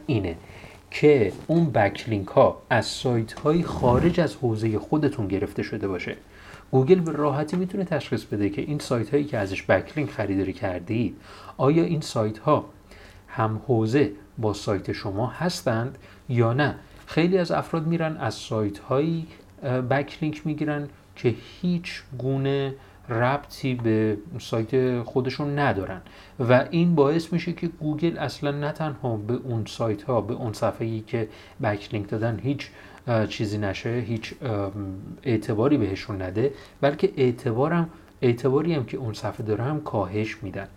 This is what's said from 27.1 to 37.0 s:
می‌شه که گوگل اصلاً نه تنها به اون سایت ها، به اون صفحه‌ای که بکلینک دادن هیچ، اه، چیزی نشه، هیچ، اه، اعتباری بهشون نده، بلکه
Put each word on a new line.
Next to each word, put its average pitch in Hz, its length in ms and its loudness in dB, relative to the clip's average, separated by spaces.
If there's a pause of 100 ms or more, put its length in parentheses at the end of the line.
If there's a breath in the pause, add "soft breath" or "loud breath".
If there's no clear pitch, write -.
می‌شه 170 200 -2
که 170 140 -4
گوگل 156 500 -2
اصلاً 143 340 -4
نه 147 200 -4
تنها 127 460 -4
به 104 160 -4
اون 117 320 -2
سایت 110 380 -2
ها، 120 180 2
به 104 120 -4
اون 113 200 -4
صفحه‌ای 113 460 -2
که 110 280 -4 (360 loud breath)
بکلینک 104 460 -2
دادن 113 340 -2
هیچ، 135 260 -4 (380 loud breath)
اه، 113 200 2
چیزی 107 300 -4
نشه، 107 500 -2
هیچ، 110 340 -6
اه، 101 300 -2 (520)
اعتباری 117 540 2
بهشون 95 440 -2
نده، 110 320 0 (280 loud breath)
بلکه 147 360 2